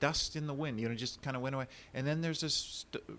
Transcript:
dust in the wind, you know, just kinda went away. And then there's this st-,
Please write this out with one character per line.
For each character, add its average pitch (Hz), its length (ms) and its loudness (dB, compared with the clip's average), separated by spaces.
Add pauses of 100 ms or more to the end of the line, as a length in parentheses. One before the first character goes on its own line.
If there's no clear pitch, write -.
dust - 360 4
in 151 100 0
the 143 40 0
wind, 139 300 0
you 113 80 4
know, 120 60 0
just 117 260 -4
kinda 131 180 -2
went 117 160 0
away. 131 120 0 (260)
And 131 120 0
then 156 140 4
there's 160 260 0
this 143 80 2
st-, - 480 -4 (180)